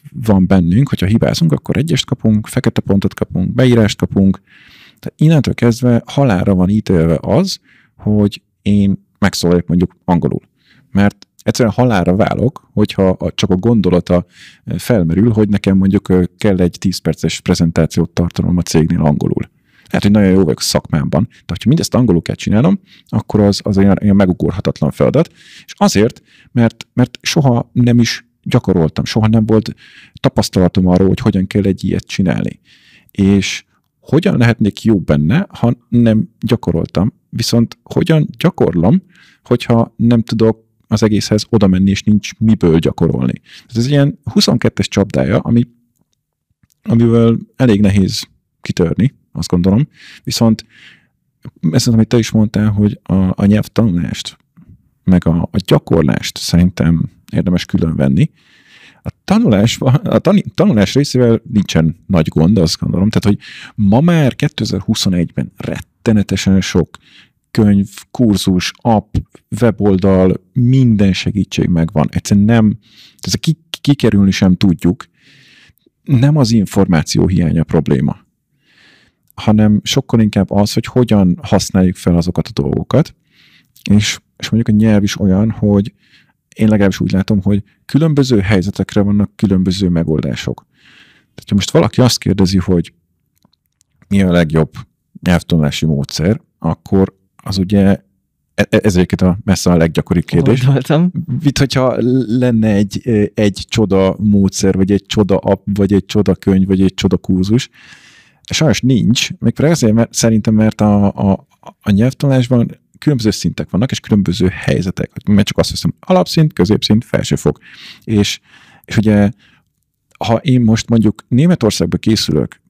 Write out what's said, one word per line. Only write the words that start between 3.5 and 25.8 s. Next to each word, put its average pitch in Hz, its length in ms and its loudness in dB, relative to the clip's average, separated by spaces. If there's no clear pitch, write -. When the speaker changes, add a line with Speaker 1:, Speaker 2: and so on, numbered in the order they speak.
Speaker 1:
beírást 120 440 2
kapunk. 98 440 0
Tehát - 220 -14
innentől 156 320 2
kezdve 120 520 0
halálra 101 500 0
van 90 140 2
ítélve 90 520 0
az, 156 380 -2
hogy 104 460 -2
én 101 460 -2
megszólaljak 87 480 0
mondjuk 87 280 -2
angolul. 85 360 -2
Mert 101 360 -2
egyszerűen 113 300 0
halálra 95 420 2
válok, - 580 -2
hogyha 104 340 0
a, 87 240 -2
csak - 180 -4
a 95 60 2
gondolata, 90 720 0
ö, 120 120 -8
felmerül, 95 540 0
hogy 107 180 0
nekem 98 280 0
mondjuk, 98 320 0
ö, 92 140 2
kell 98 220 0
egy 90 200 0
tíz 92 180 -4
perces - 440 -4
prezentációt 85 680 0
tartanom 87 480 -2
a 87 40 0
cégnél 82 400 0
angolul. 73 480 -2
Lehet, - 180 -6
hogy 101 80 2
nagyon 104 180 4
jó 95 140 4
vagyok 76 160 0
a - 40 -8
szakmámban, 73 640 -2
de - 160 -20
hogyha - 220 -6
mindezt 92 280 0
angolul 101 260 2
kell - 140 -8
csinálnom, 160 440 0
akkor 110 320 -2
az, 101 240 2
az 98 140 -2
olyan, 98 240 4
olyan 101 140 2
megugorhatatlan 87 760 -2
feladat. 98 400 0
És - 120 -20
azért, 190 440 0